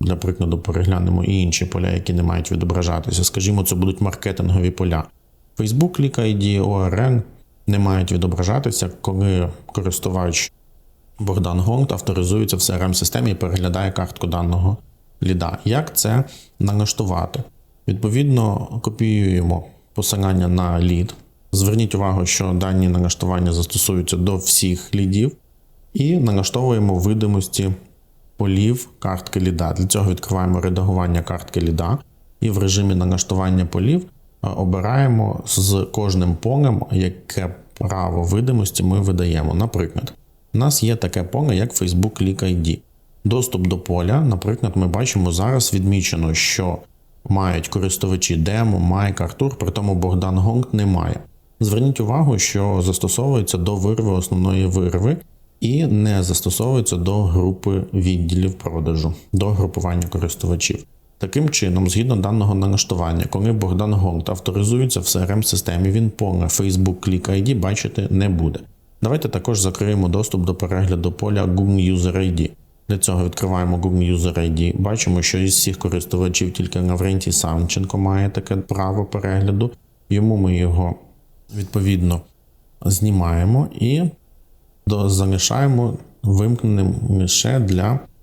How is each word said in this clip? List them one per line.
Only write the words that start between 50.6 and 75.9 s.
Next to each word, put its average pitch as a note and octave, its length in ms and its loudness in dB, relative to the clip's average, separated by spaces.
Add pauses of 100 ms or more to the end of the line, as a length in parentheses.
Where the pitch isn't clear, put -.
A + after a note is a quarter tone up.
не G#2 140 2
має. E2 340 0 (400)
Зверніть A2+ 400 2
увагу, B2 380 2
що G2 440 0
застосовується G2+ 760 0
до G2 180 0
вирви G#2+ 360 2
основної F#2 540 2
вирви F#2 500 2 (440)
і C#3+ 260 0
не G#2 360 2
застосовується G2+ 760 0
до F#2+ 260 0
групи F#2 600 2 (120)
відділів F2+ 600 2
продажу, D#2+ 600 -2 (180)
до G2 180 2
групування F2 580 0
користувачів. E2+ 760 -2 (340)
Таким C#3+ 300 0
чином, F#2 400 0
згідно A2 280 2
даного G2+ 380 2
налаштування, F#2 760 0
коли G#2 220 0
Богдан G#2 400 0
Гонг F#2 340 2
авторизується G2+ 720 0
в F2 40 -6
C F2+ 220 0
R G2 100 0
M-системі, F#2 540 0
він A2 200 2
поле F#2 340 0
Facebook F#2+ 500 0
Click F#2 360 -2
I G2 180 0
D B2 120 0
бачити G2 500 -2
не G2 180 2
буде. E2+ 320 0 (420)
Давайте B2 260 0
також G2 320 -2
закриємо G2 480 0
доступ F#2+ 360 0
до F2+ 100 0
перегляду F#2 580 -2
поля G2+ 320 -2
Google F#2 500 2
User F2+ 220 0
I F#2 240 0
D. D#2+ 100 0 (380)
Для G#2 100 0
цього F2+ 260 0
відкриваємо F2+ 540 0
Google F2+ 380 2
User E2+ 220 0
I E2 140 0
D. E2+ 280 0
Бачимо, F#2+ 420 0
що - 160 0
із F#2+ 160 0
всіх F#2 240 -2
користувачів F2+ 760 -2